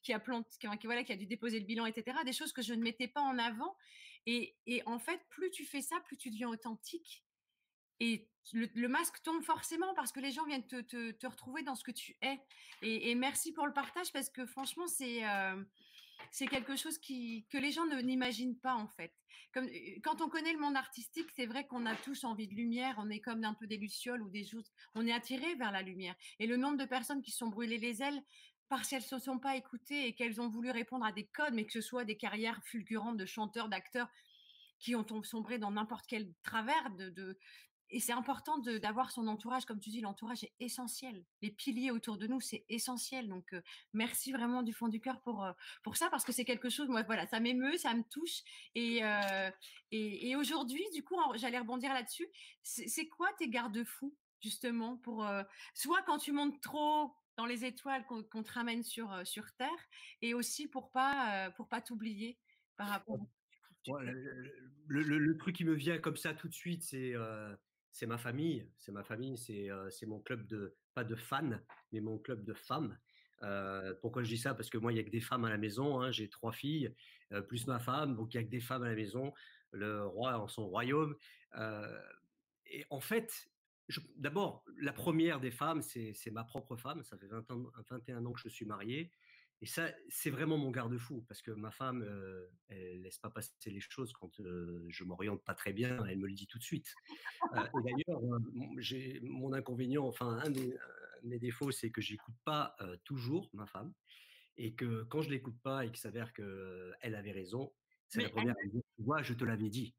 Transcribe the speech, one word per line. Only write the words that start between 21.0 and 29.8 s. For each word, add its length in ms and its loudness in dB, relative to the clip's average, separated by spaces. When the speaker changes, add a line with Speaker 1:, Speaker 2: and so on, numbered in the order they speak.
Speaker 1:
c'est 120 0
vrai 200 0
qu'on 200 0
a 80 2
tous 300 -4
envie 240 -2
de 60 -8
lumière, 440 2
on 100 -2
est 120 -2
comme 240 0
un 100 4
peu 120 -10
des 120 -2
lucioles 440 -2
ou 60 -6
des 160 -4
choses, 260 -10
on 120 2
est 60 4
attiré 420 0
vers 180 0
la 80 2
lumière. 340 -4
Et 80 2
le 100 4
nombre 200 4
de 80 4
personnes 380 2
qui 80 -8
se 80 -4
sont 100 2
brûlées 300 0
les 240 2
ailes 200 2
parce 220 0
qu'elles 120 0
se 160 -2
sont 200 0
pas 180 2
écoutées 500 -2